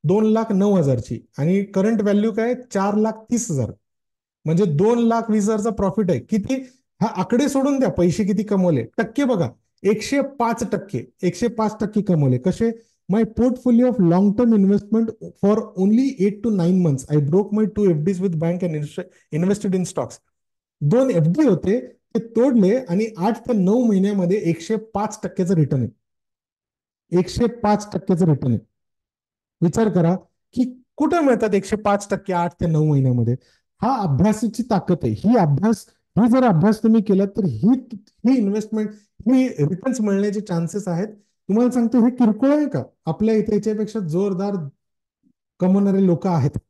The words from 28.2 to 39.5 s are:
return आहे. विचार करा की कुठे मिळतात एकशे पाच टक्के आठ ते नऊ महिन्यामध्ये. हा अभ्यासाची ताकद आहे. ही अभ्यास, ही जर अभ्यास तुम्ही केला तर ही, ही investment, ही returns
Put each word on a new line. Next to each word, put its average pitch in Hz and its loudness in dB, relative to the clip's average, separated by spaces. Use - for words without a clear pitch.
return 143 0
आहे. 110 0
विचार 214 2
करा 175 2
की 254 -4
कुठे 311 0
मिळतात 226 2
एकशे 202 -2
पाच 202 -2
टक्के 190 -4
आठ 175 -2
ते - -6
नऊ 156 2
महिन्यामध्ये. 127 2
हा - -2
अभ्यासाची 202 0
ताकद 185 -2
आहे. 113 -2
ही 196 2
अभ्यास, 185 0
ही 233 4
जर 254 4
अभ्यास 208 2
तुम्ही 226 4
केला 196 2
तर 196 -4
ही, 139 0
ही - -2
investment, 214 -2
ही 262 4
returns 185 -2